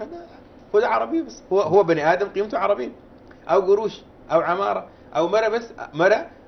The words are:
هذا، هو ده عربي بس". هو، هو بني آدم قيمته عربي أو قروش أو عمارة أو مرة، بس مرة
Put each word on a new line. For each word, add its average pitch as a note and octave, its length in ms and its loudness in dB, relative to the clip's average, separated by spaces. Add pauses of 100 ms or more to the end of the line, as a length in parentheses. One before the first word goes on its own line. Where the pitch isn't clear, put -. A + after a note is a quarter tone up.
هذا، E4+ 260 -14 (480)
هو G#3+ 60 4
ده A#3 80 0
عربي A3+ 340 -2
بس". - 200 -16 (100)
هو، F#3+ 80 4
هو F3+ 220 4
بني D#3+ 300 2
آدم F#3+ 160 0
قيمته G3+ 300 -4
عربي G3 340 -2 (560)
أو E3+ 120 4
قروش G3+ 400 0 (320)
أو E3 80 4
عمارة F#3+ 460 -2 (300)
أو E3+ 120 0
مرة، A3 200 0
بس A#3 140 -2 (320)
مرة F#3+ 320 2 (220)